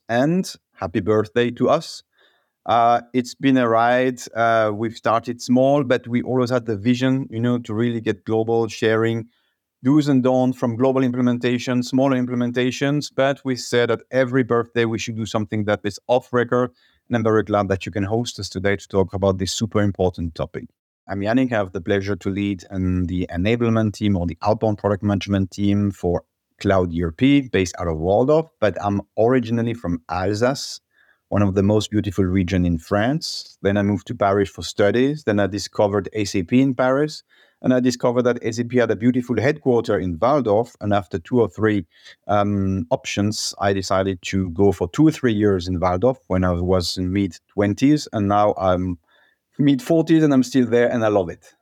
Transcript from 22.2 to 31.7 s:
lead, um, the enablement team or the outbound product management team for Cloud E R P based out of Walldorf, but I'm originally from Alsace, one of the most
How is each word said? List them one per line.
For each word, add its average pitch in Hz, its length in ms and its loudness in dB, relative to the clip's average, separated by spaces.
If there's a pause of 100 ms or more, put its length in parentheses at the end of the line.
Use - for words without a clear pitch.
lead, 101 400 -4
um, 90 360 -2
the 90 280 -4
enablement 110 600 0
team 104 220 0
or 87 120 -2
the 82 160 -6
outbound 110 340 0
product 101 240 0
management 98 480 0
team 101 400 0
for 87 340 -4 (360)
Cloud 92 340 2
E 85 100 -2
R 82 80 -4
P 135 380 2
based 95 300 0
out 87 80 -4
of 80 100 -2
Walldorf, 127 500 2 (120)
but 104 200 0
I'm 101 220 -2 (160)
originally 117 560 0
from 87 340 -6
Alsace, 104 720 -2 (480)
one 101 120 0
of 98 140 0
the 101 80 2
most 107 260 2